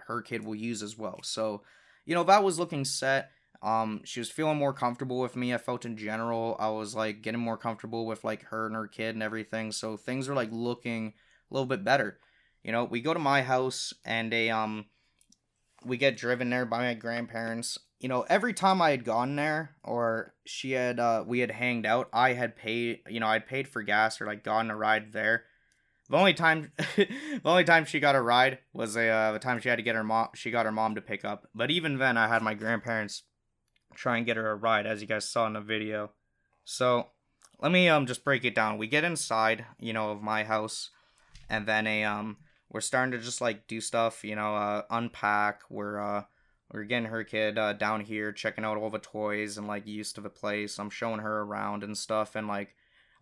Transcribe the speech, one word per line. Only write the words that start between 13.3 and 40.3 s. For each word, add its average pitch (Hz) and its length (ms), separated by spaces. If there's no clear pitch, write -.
house 127 520
and 113 280
a, 113 160
um, 110 360
we 123 140
get 127 200
driven 123 320
there 123 160
by 117 140
my 123 140
grandparents. 117 840
You 127 100
know, 127 200
every 202 240
time 190 280
I 160 100
had 127 140
gone 120 300
there 151 480
or 117 500
she - 260
had, 123 280
uh, 117 260
we 120 140
had 113 120
hanged 120 340
out, 120 260
I 123 220
had 120 220
paid, 117 520
you 113 120
know, 113 80
I'd 110 180
paid 135 220
for 110 160
gas 107 360
or, 107 60
like, 104 180
gotten 110 280
a 107 40
ride 107 380
there. 110 320
The 135 80
only 185 160
time, 160 400
<laughs> - 220
the 269 500
only 175 180
time 160 220
she 151 140
got 139 160
a 131 60
ride 127 380
was, 110 240
uh, 110 360
the 107 60
time 123 200
she 123 100
had 120 80
to 113 60
get 113 120
her 110 80
mom, 110 300
she - 180
got 117 140
her 107 60
mom 110 240
to 104 60
pick - 220
up. 104 300
But 120 180
even 160 280
then, 127 180
I 110 100
had 113 140
my 110 140
grandparents 110 680
try 120 240
and 117 80
get 113 120
her 110 120
a 107 60
ride, 107 320
as 107 140
you 104 60
guys 107 200
saw 113 200
in 107 60
the 107 80
video. 107 500
So, 123 420
let 156 120
me, 180 160
um, 147 200
just 123 160
break 127 220
it 110 100
down. 107 220
We 110 100
get 147 160
inside, 113 600
you 113 140
know, 107 180
of 104 100
my 107 220